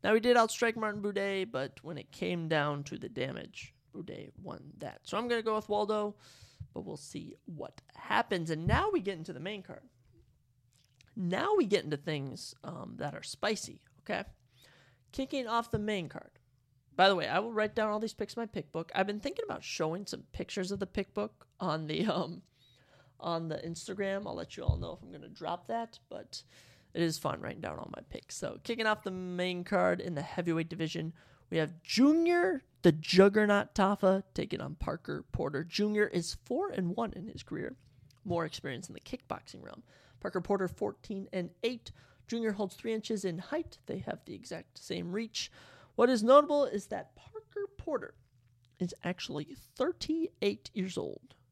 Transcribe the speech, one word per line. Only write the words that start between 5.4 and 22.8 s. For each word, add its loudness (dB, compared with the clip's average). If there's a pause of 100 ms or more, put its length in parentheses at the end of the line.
go 2
with -4
Waldo, 0 (560)
but -8
we'll -8
see -12
what -12 (120)
happens. 0
And -2
now 4
we 2
get -4
into -10
the -10
main -6
card. -16 (1300)
Now 2
we 6
get 4
into -2
things, -6 (100)
um, -10
that -6
are -12
spicy, -4 (180)
okay? -4 (880)
Kicking -2
off 0
the 0
main 0
card. -12 (680)
By 10
the 6
way, 0
I 4
will -4
write 0
down 2
all 0
these -4
picks -6
in -6
my -4
pick -8
book. -4
I've 4
been -2
thinking -4
about -6
showing -2
some -10 (100)
pictures -4
of -4
the -2
pick -4
book -6 (140)
on 0
the, 2
um, 0 (800)